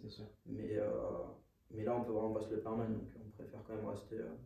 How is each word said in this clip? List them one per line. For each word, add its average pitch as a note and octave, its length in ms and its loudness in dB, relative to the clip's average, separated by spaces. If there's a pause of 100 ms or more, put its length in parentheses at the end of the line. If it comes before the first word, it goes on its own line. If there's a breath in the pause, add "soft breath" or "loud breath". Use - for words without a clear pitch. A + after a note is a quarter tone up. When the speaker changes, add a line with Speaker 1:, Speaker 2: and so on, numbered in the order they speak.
Speaker 1:
C'est A2 80 -6
sûr. A2 160 -10 (200)
Speaker 2:
Mais, - 320 0
euh, - 120 6 (840)
mais G#2+ 140 -2
là, A#2+ 120 6
on A#2 60 4
peut A#2 80 0
vraiment A2 220 4
pas G#2+ 80 4
se - 120 -2
le G#2+ 60 2
permettre, A2 320 2
Speaker 1:
Mm. G#2+ 40 2
Speaker 2:
donc - 120 -2 (180)
on - 60 -10
préfère - 320 -10
quand A2+ 120 -8
même G#2+ 120 0
rester, G#2 300 -4
euh, A3+ 180 -4 (100)